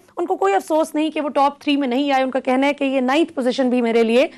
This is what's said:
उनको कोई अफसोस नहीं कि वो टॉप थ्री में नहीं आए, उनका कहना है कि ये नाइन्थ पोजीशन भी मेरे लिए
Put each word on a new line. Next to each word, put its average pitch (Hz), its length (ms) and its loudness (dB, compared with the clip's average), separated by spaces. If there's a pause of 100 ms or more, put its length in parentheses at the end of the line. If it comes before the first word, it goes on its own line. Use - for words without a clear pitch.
(180)
उनको 359 180 -2
कोई 392 180 0
अफसोस 320 420 0
नहीं 302 160 -2
कि 311 80 -6
वो 294 100 -4
टॉप 277 320 0
थ्री 294 160 0
में 277 100 -2
नहीं 277 240 0
आए, 262 120 2
उनका 262 160 -4
कहना 262 280 0
है 285 60 0
कि 277 120 -4
ये 269 160 0
नाइन्थ 285 280 0
पोजीशन 254 400 -2
भी 247 120 0
मेरे 233 220 2
लिए 233 340 2